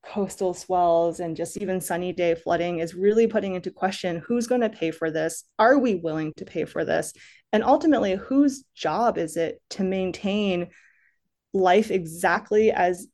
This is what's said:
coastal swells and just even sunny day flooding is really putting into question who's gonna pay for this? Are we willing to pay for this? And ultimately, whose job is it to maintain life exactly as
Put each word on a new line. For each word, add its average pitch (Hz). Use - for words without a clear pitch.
coastal 190
swells 170
and 165
just 165
even 185
sunny 180
day 170
flooding 170
is 165
really 208
putting 202
into 180
question 185
who's 240
gonna 240
pay 165
for 160
this? 160
Are 247
we 247
willing 156
to 190
pay 156
for 165
this? 160
And 214
ultimately, 254
whose 269
job 196
is 165
it 165
to -
maintain 190
life 196
exactly 185
as 180